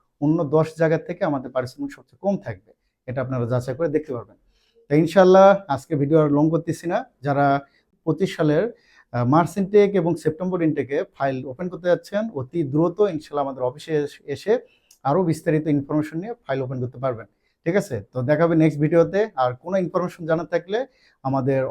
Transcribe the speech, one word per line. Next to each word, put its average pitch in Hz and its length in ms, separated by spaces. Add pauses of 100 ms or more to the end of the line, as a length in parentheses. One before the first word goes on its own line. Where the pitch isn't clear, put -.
(200)
অন্য 156 180 (180)
দশ 156 100 (140)
জায়গা 160 260
থেকে 170 240
আমাদের 135 260
পারিশ্রমিক 135 400
সবচেয়ে - 280
কম 196 100 (120)
থাকবে, 104 240 (380)
এটা 127 160
আপনারা 127 280
যাচাই 127 260
করে 165 180
দেখতে 139 200
পারবেন। 110 200 (500)
তো - 60 (100)
ইনশাল্লাহ 190 440 (280)
আজকে - 260
ভিডিও 147 220
আর 151 140
লং 151 80 (100)
করতেছি 165 380
না। 214 60 (280)
যারা 143 200 (600)
পঁচিশ 160 300
সালের, 156 280 (480)
আহ, 120 200
মার্চ 160 280
ইনটেক 196 300 (100)
এবং 165 120 (100)
সেপ্টেম্বর 180 440
ইনটেকে 139 320 (180)
ফাইল 139 200 (140)
ওপেন 180 220
করতে 180 200
যাচ্ছেন, 196 300 (160)
অতি 147 220 (120)
দ্রুত 165 260 (160)
ইনশাল্লাহ 147 320
আমাদের 131 220
অফিসে 156 300
এস-, 143 240 (120)
এসে 190 180 (560)
আরও 165 120 (100)
বিস্তারিত 156 340 (120)
ইনফরমেশন 151 460
নিয়ে 233 120 (100)
ফাইল 135 220
ওপেন 131 160
করতে 123 220
পারবেন। 113 220 (380)
ঠিক 170 180
আছে, 120 140 (160)
তো 127 60 (100)
দেখা 160 160
হবে 170 180
নেক্সট 147 220
ভিডিওতে। 170 360 (220)
আর 123 80 (120)
কোনো 185 220
ইনফরমেশন 175 460
জানার 165 240
থাকলে 175 240 (460)
আমাদের 135 360 (100)